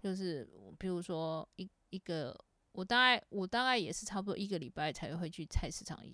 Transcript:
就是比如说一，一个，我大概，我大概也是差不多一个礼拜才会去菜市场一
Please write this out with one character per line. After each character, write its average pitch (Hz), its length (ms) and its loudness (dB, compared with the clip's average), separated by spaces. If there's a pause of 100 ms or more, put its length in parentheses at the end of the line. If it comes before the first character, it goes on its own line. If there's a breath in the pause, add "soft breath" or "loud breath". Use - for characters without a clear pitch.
就 190 140 -2
是 175 320 -2 (320)
比 190 80 -4
如 180 120 0
说 160 480 -2 (100)
一， 185 120 -8 (200)
一 190 80 -6
个， 156 380 -4 (380)
我 185 120 -2
大 240 120 4
概， 247 320 8
我 190 180 0
大 233 160 2
概 254 120 4
也 175 160 2
是 - 140 -6
差 196 160 -2
不 196 100 -6
多 - 60 0
一 196 100 -2
个 196 120 0
礼 131 100 -6
拜 151 240 -2
才 - 240 -6
会 170 100 -2
去 160 160 -8
菜 - 280 2
市 - 120 -8
场 - 220 -8
一 - 80 -14